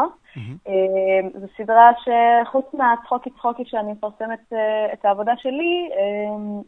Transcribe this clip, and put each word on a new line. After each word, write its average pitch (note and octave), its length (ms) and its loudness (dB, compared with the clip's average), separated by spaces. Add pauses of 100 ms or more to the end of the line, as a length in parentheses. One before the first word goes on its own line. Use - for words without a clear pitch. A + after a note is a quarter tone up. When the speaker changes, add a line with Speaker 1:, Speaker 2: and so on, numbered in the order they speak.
(360)
Speaker 1:
מהמם. B2 220 -14 (100)
Speaker 2:
אה, F#3+ 720 -2
זו G3 80 -14 (100)
סדרה A3+ 340 8 (120)
שחוץ A#3 720 2
מהצחוקי B3 560 -2
צחוקי A#3+ 360 -6
שאני G#3+ 260 -6
מפרסמת, A3 640 -10
אה, G#3+ 400 -2
את G#3+ 120 -8
העבודה G#3 320 0
שלי, E4+ 560 -4
אה, G#3 420 -2 (320)